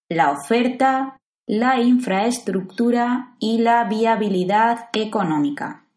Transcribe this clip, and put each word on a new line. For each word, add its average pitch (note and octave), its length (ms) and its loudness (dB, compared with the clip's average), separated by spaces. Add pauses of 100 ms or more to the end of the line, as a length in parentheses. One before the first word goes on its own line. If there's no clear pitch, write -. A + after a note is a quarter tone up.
(100)
la D#3+ 220 2
oferta, C4 840 0 (300)
la A#3+ 340 0
infraestructura A#3+ 1600 0
y A3 180 -2
la A#3 280 2
viabilidad G#3+ 1080 0
económica. D#3+ 880 -2 (140)